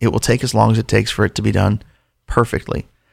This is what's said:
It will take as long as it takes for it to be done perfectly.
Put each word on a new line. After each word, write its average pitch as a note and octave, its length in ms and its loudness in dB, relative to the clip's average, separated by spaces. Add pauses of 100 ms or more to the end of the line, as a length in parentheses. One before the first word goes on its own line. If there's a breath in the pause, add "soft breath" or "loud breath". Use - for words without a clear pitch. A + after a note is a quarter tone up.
It A2+ 80 2
will - 100 0
take A#2+ 260 0
as B2+ 100 -4
long A2 180 4
as A2 60 2
it A#2 100 -4
takes G#2 220 0
for G#2+ 140 -2
it G#2 120 -2
to G#2+ 60 -2
be G#2+ 100 0
done G2 300 0 (440 soft breath)
perfectly. - 600 -2 (260)